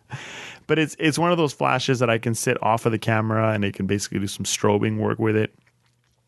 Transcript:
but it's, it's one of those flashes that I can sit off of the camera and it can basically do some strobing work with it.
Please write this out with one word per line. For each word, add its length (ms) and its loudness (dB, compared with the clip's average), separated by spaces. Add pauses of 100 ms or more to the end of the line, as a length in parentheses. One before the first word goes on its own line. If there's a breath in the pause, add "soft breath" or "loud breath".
(680 loud breath)
but 120 2
it's, 200 -2
it's 200 2
one 120 2
of 60 2
those 160 0
flashes 460 0
that 100 2
I 80 4
can 180 -2
sit 280 -2
off 220 2
of 60 2
the 80 0
camera 540 2
and 120 0
it 80 -2
can 140 -4
basically 320 -2
do 80 -2
some 180 -8
strobing 540 2
work 200 -2
with 160 2
it. 180 0 (760)